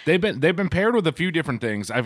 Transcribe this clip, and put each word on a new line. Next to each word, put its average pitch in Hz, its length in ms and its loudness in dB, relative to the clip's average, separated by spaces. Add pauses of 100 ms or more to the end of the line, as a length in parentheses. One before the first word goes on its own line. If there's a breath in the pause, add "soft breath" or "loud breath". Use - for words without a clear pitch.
They've 170 140 4
been, 185 200 -2
they've 165 160 2
been 190 120 0
paired 202 280 0
with 208 100 2
a 160 80 2
few 180 180 -2
different 147 300 -2
things. 104 300 -4
I, 120 140 0